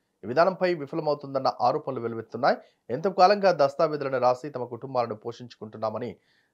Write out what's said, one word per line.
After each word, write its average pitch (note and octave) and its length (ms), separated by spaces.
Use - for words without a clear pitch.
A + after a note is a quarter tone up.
ఈ - 20
విధానంపై F3+ 480
విఫలమవుతుందన్న C#3+ 840
ఆరోపణలు C3+ 400
వెలువెత్తున్నాయి. A#2 560
ఎంతో D#3+ 200
కాలంగా F#3+ 420
దస్తావేజులను C#3+ 680
రాసి B2+ 320
తమ B2+ 140
కుటుంబాలను A#2+ 500
పోషించుకుంటున్నామని A2 1040